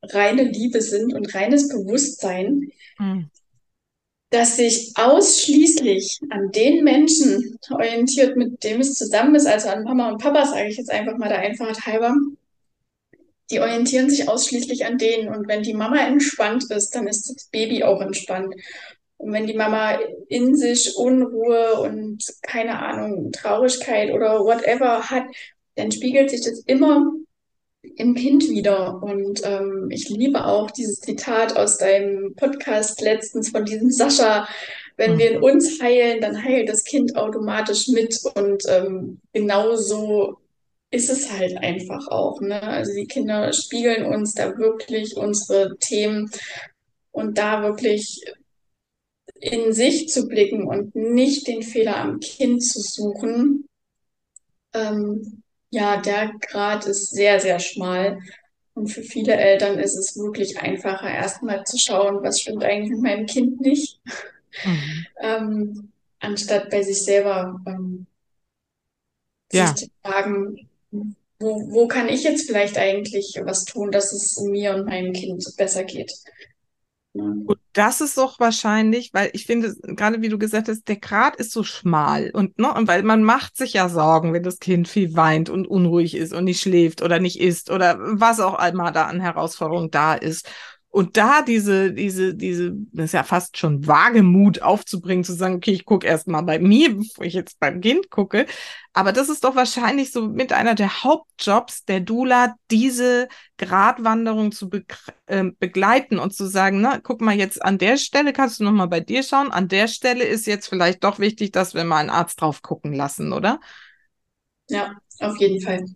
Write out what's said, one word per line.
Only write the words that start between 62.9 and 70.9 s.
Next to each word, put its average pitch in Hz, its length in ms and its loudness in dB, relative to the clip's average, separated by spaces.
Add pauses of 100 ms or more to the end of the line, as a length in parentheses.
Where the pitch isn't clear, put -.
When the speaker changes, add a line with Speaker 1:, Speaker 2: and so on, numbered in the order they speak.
Speaker 1:
mit 220 100 -2
meinem 214 240 -2
Kind 247 340 0
nicht, 294 400 0 (640)
Speaker 2:
Mhm. 156 420 -4 (160)
Speaker 1:
ähm, 214 720 -4 (280)
anstatt 208 500 -4
bei 202 120 0
sich 196 220 -2
selber, 190 640 0
ähm, 185 400 -10 (1500)
Speaker 2:
Ja. 185 140 4
Speaker 1:
sich 151 100 0
zu - 100 -10 (160)
fragen, 196 640 -4 (720)